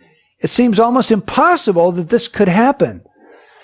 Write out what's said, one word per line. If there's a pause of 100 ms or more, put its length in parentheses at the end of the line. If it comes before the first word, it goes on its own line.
(380)
It
seems
almost
impossible
that
this
could
happen, (640)